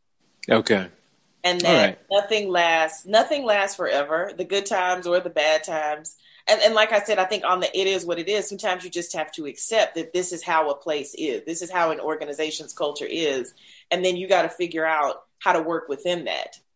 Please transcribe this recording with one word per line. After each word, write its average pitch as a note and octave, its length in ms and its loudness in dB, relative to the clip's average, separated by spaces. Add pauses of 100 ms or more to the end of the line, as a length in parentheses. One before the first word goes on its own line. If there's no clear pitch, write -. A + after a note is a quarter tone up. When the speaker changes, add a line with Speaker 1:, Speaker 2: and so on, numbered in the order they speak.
(480)
Speaker 1:
Okay. A2 400 2 (560)
Speaker 2:
And F3+ 200 2
Speaker 1:
All E3 80 6
Speaker 2:
that D#3+ 140 6
Speaker 1:
right. F#3+ 120 -6 (120)
Speaker 2:
nothing G3+ 380 2
lasts, E3 580 2
nothing B3+ 380 2
lasts G3+ 320 2
forever, D#3 600 0
the F3+ 80 -6
good G3 220 -2
times F3+ 400 0
or F3 140 4
the F3+ 100 -4
bad D#3 320 2
times. D#3 540 -4 (320)
And, G#3+ 140 4
and A3+ 120 6
like A3 180 4
I G#3+ 80 4
said, G#3 180 0
I F#3 60 4
think G3 200 -2
on F3+ 160 2
the - 180 -2
it F#3+ 80 0
is F#3+ 200 0
what E3+ 120 -2
it E3 100 -6
is, G3+ 200 -2
sometimes F#3 340 -4
you F3+ 80 -14
just F3 240 -6
have D#3 180 -6
to D#3 140 -10
accept - 500 0
that D#3+ 160 -6
this F3+ 200 -2
is E3 100 -8
how D#3+ 280 2
a C#3 60 -2
place D3 400 -4
is. C3 280 -4
This E3 180 -8
is E3+ 80 -10
how F3 200 2
an D#3+ 100 -4
organization's D3+ 720 -6
culture D3 340 -4
is. C#3 460 -4 (380)
And F3+ 140 0
then F#3 120 2
you F#3 120 -6
gotta F3 200 4
figure D#3+ 380 -4
out D3+ 380 0 (140)
how F#3+ 140 2
to E3 100 2
work E3 260 -4
within E3+ 360 -2
that. E2 340 -6 (180)